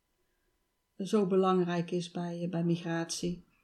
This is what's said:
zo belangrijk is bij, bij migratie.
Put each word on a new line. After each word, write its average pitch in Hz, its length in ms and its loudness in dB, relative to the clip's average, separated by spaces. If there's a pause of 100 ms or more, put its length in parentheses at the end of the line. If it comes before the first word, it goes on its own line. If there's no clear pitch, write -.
(960)
zo 196 300 2
belangrijk 180 640 2
is 175 200 -4
bij, 175 380 -6
bij 170 140 0
migratie. 170 800 -2 (180)